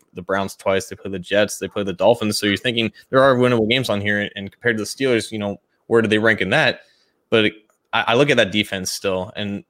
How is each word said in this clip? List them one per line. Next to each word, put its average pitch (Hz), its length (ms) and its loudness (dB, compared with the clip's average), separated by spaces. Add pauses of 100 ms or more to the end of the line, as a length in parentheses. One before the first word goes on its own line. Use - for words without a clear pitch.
(120)
the 90 80 -14
Browns 98 340 -4
twice, 98 340 -2
they 95 80 -14
play - 140 -12
the 98 80 -8
Jets, 98 380 0
they 95 120 -8
play 104 160 -6
the 95 100 -4
Dolphins, 107 440 2
so - 60 -4
you're 101 140 0
thinking 117 340 -2 (160)
there 131 140 4
are 135 120 6
winnable 123 320 2
games 123 220 0
on 104 140 -2
here, 104 340 -2
and 98 160 -12
compared 117 240 -2
to 107 60 -4
the 101 40 -6
Steelers, 123 460 -2
you 110 60 -8
know, 101 200 -6 (280)
where 113 160 4
do 110 60 0
they 107 100 4
rank 107 240 2
in 92 80 -2
that? 135 320 0 (480)
But 107 220 4 (420)
I, 113 140 0
I 117 60 2
look 143 140 4
at 135 80 2
that 104 160 2
defense 101 400 -2
still, 92 440 -4
and 101 340 -8